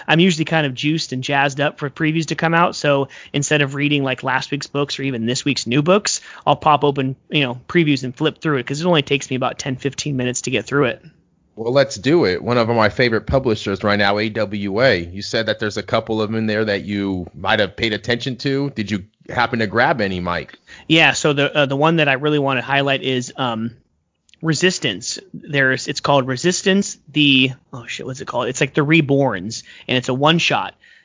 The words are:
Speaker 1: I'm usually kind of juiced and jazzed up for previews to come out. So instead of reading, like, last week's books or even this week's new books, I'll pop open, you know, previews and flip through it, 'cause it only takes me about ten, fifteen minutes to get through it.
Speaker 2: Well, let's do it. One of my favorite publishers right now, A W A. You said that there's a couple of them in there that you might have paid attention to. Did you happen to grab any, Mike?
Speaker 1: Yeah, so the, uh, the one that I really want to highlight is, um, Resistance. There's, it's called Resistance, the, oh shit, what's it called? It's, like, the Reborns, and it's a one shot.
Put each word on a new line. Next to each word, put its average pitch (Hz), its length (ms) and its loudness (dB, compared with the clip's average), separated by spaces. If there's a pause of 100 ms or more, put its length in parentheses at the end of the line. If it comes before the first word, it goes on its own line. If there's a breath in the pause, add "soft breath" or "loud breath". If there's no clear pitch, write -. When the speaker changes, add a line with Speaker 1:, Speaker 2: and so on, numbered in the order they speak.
Speaker 1:
I'm 156 120 6
usually 165 260 4
kind 160 200 2
of 131 80 -4
juiced 151 400 -2
and 127 100 -4
jazzed 139 360 0
up 143 200 -2
for 147 100 -6
previews 156 380 -2
to 160 80 -4
come 165 180 0
out. 170 220 2
So 139 340 0 (240 loud breath)
instead 147 280 2
of 139 140 -2
reading, 143 280 0
like, 131 200 -2
last 131 280 -2
week's 143 160 -6
books 143 320 -4
or 139 40 -6
even 123 220 -4
this 123 200 -2
week's 135 220 -2
new 135 160 2
books, 190 380 0 (240 loud breath)
I'll 143 100 2
pop 147 280 2
open, 139 320 0 (140)
you 156 120 0
know, 123 260 -2
previews 147 360 2
and 123 120 -8
flip 151 240 -2
through 151 180 0
it, 120 100 -4
'cause 143 140 -6
it 175 40 -4
only 165 180 4
takes 139 260 -2
me 135 60 -2
about 127 240 -4
ten, 135 160 -6
fifteen 139 400 -6
minutes 123 260 -4
to 131 100 -6
get - 140 0
through 139 200 0
it. - 180 -4 (540)
Speaker 2:
Well, 113 160 -4
let's 135 240 2
do 143 260 2
it. 90 180 0
One 117 160 0
of 113 120 2
my 113 180 4
favorite 113 400 0
publishers 117 560 0
right 101 160 2
now, 101 180 2
A 110 120 0
W 101 520 -4
A. 120 220 4
You 90 180 -10
said 113 260 -4
that 107 120 -2
there's 107 160 -4
a 101 80 -4
couple 113 380 -2
of 107 80 -2
them 113 80 -4
in 110 80 -2
there 107 180 0
that 101 220 -2
you 98 480 -2
might 101 260 0
have 98 160 0
paid 113 160 -2
attention 120 460 -4
to. 139 320 -2
Did 107 200 -6
you 101 140 -4 (240)
happen 120 320 -2
to 110 80 0
grab 123 320 2
any, 95 220 -2
Mike? 87 360 -6 (300 loud breath)
Speaker 1:
Yeah, 156 240 6
so 151 220 2
the, 139 200 0
uh, 147 120 2
the 135 100 -2
one 160 220 4
that 151 100 2
I 139 60 4
really 147 260 0
want 135 200 0
to - 20 -2
highlight 139 420 0
is, 127 320 -2
um, 117 360 -4 (680)
Resistance. 160 800 -2 (140)
There's, 131 560 0
it's 143 100 -8
called 139 280 2
Resistance, 185 720 0 (120)
the, 135 420 4 (220)
oh 120 140 -16
shit, - 180 -10
what's 131 160 -10
it - 60 -10
called? 120 200 -4
It's, 131 140 -4
like, 135 120 0
the 151 120 2
Reborns, 135 800 2 (220 loud breath)
and 123 120 0
it's 123 100 -2
a 131 60 -2
one 151 240 4
shot. 107 380 -2 (300 soft breath)